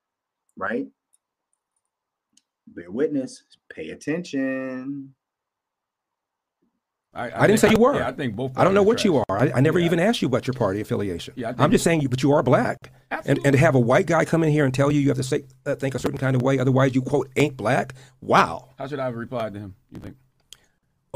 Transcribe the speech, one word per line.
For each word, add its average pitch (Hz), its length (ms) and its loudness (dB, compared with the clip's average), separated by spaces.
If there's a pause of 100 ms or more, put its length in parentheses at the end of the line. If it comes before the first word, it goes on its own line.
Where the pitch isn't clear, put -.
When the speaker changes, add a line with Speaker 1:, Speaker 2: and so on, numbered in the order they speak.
(560)
Speaker 1:
right? 220 320 -6 (1800)
Bear 87 220 -16
witness, 135 540 -4 (260)
pay - 200 -12
attention. 135 1200 -8 (2000)
Speaker 2:
I, 120 160 -8
I - 140 -2
Speaker 3:
I 156 40 6
didn't 214 140 4
Speaker 2:
think, 214 120 6
Speaker 3:
say 208 60 4
you 233 60 4
Speaker 2:
I, 285 60 4
Speaker 3:
were. 269 80 -2
Speaker 2:
yeah, 120 80 -4
I 135 40 -4
think 127 240 -6
both 131 200 -6
Speaker 3:
I 147 80 0
don't 185 100 4
know 202 100 4
Speaker 2:
parties 220 220 2
Speaker 3:
what - 0 -
you 143 220 2
Speaker 2:
trash. 104 240 0
Speaker 3:
are. - 40 -6
I, - 20 -2
I 127 40 4
never 160 180 2
Speaker 2:
Yeah. 170 60 2
Speaker 3:
even 170 140 0
asked 220 220 0
you 180 60 0
about 131 180 -2
your 127 80 -2
party 107 280 -2
affiliation. 101 540 -6
Speaker 2:
Yeah, 117 120 -8
I - 40 -8
Speaker 3:
I'm 123 60 -12
Speaker 2:
think 151 140 2
Speaker 3:
just 202 120 4
saying 165 180 2
you, 131 80 -2
but 127 120 -2
you 143 100 4
are 147 120 4
black. 123 480 0 (180)
And, 160 80 -6
and - 80 -12
to 135 60 0
Speaker 2:
Absolutely. 139 280 4
Speaker 3:
have 151 160 6
a 127 40 6
white 120 260 4
guy 160 200 2
come 165 180 2
in 151 80 2
here 147 140 2
and 131 80 0
tell 143 180 2
you 147 80 2
you 139 80 2
have 131 100 2
to 131 60 -2
say, 143 220 -4 (200)
uh, 139 100 -2
think 131 200 -4
a - 40 -6
certain - 200 -4
kind 131 160 0
of 123 60 2
way, 135 180 2
otherwise 131 340 2
you, 131 80 2
quote, 135 340 -2
"ain't 139 220 0
black." 131 360 -2 (280)
Wow. 101 560 0
Speaker 2:
How 135 100 -10
should 147 120 -8
I 131 60 -6
have 120 100 -6
replied 117 380 -8
to 101 60 -12
him, 98 160 -14 (140)
you 107 100 -16
think? 101 160 -16 (1000)